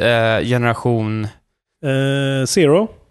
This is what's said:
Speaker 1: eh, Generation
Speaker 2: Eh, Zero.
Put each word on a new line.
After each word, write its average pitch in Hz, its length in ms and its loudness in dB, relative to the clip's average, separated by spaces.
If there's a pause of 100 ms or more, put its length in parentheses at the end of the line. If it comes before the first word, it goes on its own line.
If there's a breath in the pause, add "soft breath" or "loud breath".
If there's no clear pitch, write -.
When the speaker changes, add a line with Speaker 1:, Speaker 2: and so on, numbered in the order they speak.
Speaker 1:
eh, 113 460 0
Generation 113 800 -2 (580)
Speaker 2:
Eh, 135 600 -2
Zero. 175 420 2 (220)